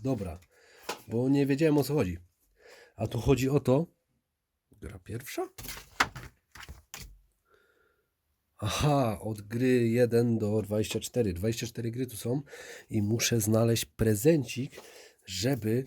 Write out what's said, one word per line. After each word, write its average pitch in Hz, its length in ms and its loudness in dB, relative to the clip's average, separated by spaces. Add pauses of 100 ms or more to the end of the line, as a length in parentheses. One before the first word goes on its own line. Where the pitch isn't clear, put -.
dobra. 98 380 -4 (680)
Bo 120 200 0
nie 139 180 4
wiedziałem, 147 320 4
o 143 60 4
co 139 100 -4
chodzi. 92 240 0 (760)
A 107 100 -4
tu 113 140 -4
chodzi 131 280 2
o 139 120 2
to. 135 260 2 (960)
Gra - 180 -14
pierwsza? 120 500 -10 (3000)
Aha, 127 640 0
od 107 220 -6
gry 120 460 2
jeden 117 500 4
do 107 240 0
dwadzieścia 104 380 -2
cztery. 110 320 0
Dwadzieścia 110 340 -4
cztery 117 240 -8
gry 123 160 -6
tu 104 100 -12
są 131 260 -4 (480)
i 110 120 2
muszę 113 380 2
znaleźć 113 440 2
prezencik, 120 880 2 (540)
żeby 110 600 -2